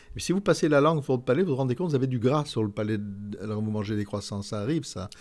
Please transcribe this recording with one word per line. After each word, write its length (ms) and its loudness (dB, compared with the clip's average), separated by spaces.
Et 60 -8
si 120 -2
vous 100 0
passez 260 4
la 140 6
langue 200 4
sur 140 0
le 60 -2
palais, 200 2
vous 100 2
vous 40 2
rendez 180 2
compte 120 -2
que 60 0
vous 40 4
avez 100 2
du 120 0
gras 260 2
sur 180 -2
le 60 2
palais 300 -2
de, 440 -8
alors 200 -4
vous 80 -2
mangez 260 -2
des 80 0
croissants. 380 -6
Ça 180 -6
arrive, 240 -2
ça, 240 -10